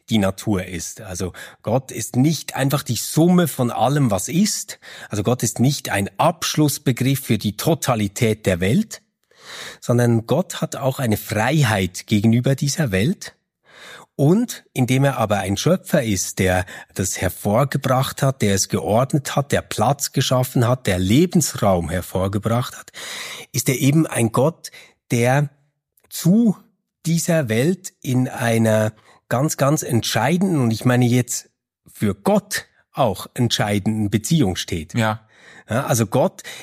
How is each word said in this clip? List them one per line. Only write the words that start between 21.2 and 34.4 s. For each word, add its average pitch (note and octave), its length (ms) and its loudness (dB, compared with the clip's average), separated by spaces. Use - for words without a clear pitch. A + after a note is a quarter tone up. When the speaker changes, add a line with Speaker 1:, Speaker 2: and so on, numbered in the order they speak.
Speaker 1:
hervorgebracht G2 880 -2
hat, - 140 -20
ist - 180 -2
er C3 100 0
eben C#3+ 260 4
ein A#2 260 0
Gott, - 380 0
der B2+ 400 2
zu G#3 460 2
dieser D#3+ 420 0
Welt C3+ 420 0
in B2+ 280 0
einer A2 640 2
ganz, C#3 280 0
ganz D3 240 2
entscheidenden, D3+ 800 0
und A#2 100 2
ich A2 140 -4
meine B2 200 4
jetzt A#2+ 440 0
für G2+ 220 -2
Gott - 520 -2
auch A2+ 400 0
entscheidenden A2 800 0
Beziehung G#2 460 0